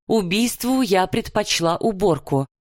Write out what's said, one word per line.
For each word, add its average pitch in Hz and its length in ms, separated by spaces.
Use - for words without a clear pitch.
убийству 226 760
я 185 240
предпочла 196 680
уборку. 170 720